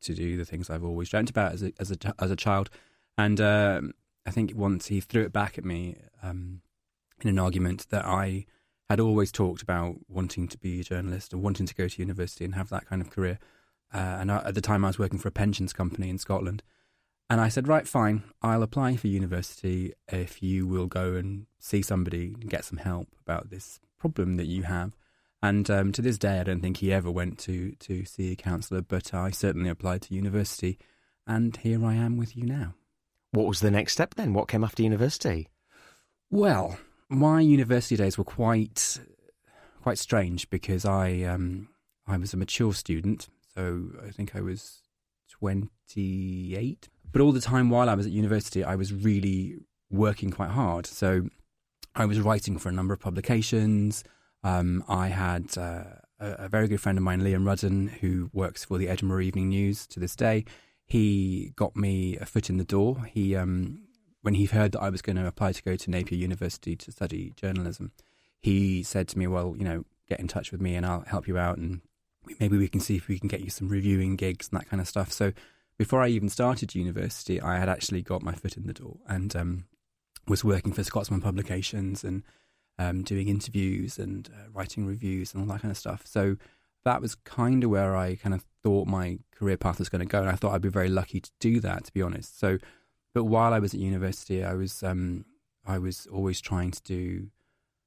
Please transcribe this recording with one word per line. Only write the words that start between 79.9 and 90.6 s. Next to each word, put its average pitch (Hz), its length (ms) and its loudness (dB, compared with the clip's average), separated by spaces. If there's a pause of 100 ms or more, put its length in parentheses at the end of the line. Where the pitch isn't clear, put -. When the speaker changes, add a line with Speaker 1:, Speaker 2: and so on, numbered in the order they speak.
Speaker 1:
was 101 160 2
working 98 300 2
for 101 100 -2
Scotsman 98 380 -2
Publications 95 800 -4
and, 95 200 -6 (540)
um, 90 260 -2
doing 98 260 -2
interviews 95 680 -2
and, 98 360 -8
uh, 104 180 -20
writing 98 340 -6
reviews 95 480 -4
and 98 80 -6
all 104 120 -4
that 98 80 -8
kind 104 100 -4
of 95 60 -8
stuff. - 280 -10
So 98 300 0 (480)
that 123 180 2
was 120 140 -6
kinda 123 540 2
where 98 260 4
I 92 200 0
kind 98 200 -2
of 92 80 -4 (180)
thought 98 280 4
my 90 300 -2 (120)
career 98 240 0
path 87 240 0
was 87 80 -2
gonna 90 180 -2
go, 104 140 2
and 95 100 2
I 92 60 2
thought 101 160 0
I'd 92 100 0